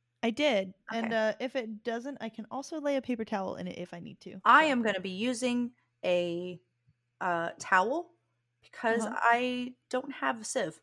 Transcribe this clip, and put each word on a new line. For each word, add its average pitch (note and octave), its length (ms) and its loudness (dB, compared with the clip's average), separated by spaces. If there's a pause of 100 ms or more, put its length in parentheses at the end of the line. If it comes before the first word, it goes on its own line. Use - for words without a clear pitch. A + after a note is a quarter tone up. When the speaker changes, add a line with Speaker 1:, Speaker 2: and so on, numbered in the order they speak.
(240)
Speaker 1:
I A#3 80 2
did. A3 420 2 (180)
And, A3+ 160 -2
Speaker 2:
Okay. A3+ 80 0
Speaker 1:
uh, A3 240 2
if B3+ 160 -4
it A3 280 -6
doesn't, A#3+ 360 -6
I A3 100 -6
can A3 220 -12
also C#4+ 300 -8
lay C#4+ 160 2
a B3+ 40 -2
paper A#3 220 -2
towel G3 320 -4
in F3+ 120 -8
it - 100 -8
if F3 160 -10
I F3 60 -12
need - 220 -14
to, - 220 -14
Speaker 2:
I C#4 220 10
Speaker 1:
so. D4 60 4
Speaker 2:
am A#3+ 100 4
gonna G3+ 180 2
be F#3+ 120 -4
using A#3+ 600 0 (320)
a, F3 560 0 (600)
uh, E3+ 380 0
towel A#3 520 2 (500)
because A3+ 440 0
Speaker 1:
Uh-huh. G#3+ 160 -4
Speaker 2:
I B3 540 2 (140)
don't C4+ 220 -4
have C4 300 -4
a - 20 -10
sieve. F#3 400 -4